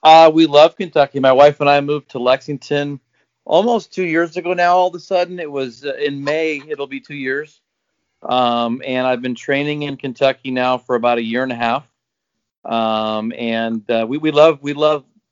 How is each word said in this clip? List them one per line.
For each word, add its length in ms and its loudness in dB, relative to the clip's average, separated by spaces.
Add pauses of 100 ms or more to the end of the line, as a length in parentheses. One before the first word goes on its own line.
Uh, 300 8
we 140 4
love 280 6
Kentucky. 460 -2
My 100 4
wife 300 6
and 80 2
I 100 4
moved 300 -6
to 100 -10
Lexington 800 -4 (460)
almost 480 0
two 100 -6
years 320 -2
ago 180 -4
now. 220 0
All 140 2
of 60 -18
a 40 -12
sudden, 400 -4
it 100 -10
was, 360 -8
uh, 80 -6
in 280 -6
May, 460 -4
it'll 200 -8
be 120 -12
two 160 -18
years. 460 -8 (600)
Um, 640 -2
and 200 -4
I've 160 -2
been 140 -6
training 480 -4
in 140 -10
Kentucky 520 -4
now 280 -2
for 180 -6
about 220 0
a 40 -4
year 220 -4
and 80 -6
a 40 -8
half. 300 -4 (800)
Um, 760 -4
and, 540 -6
uh, 160 0
we, 100 -6
we 140 -2
love, 300 4
we 100 -8
love 320 -2 (280)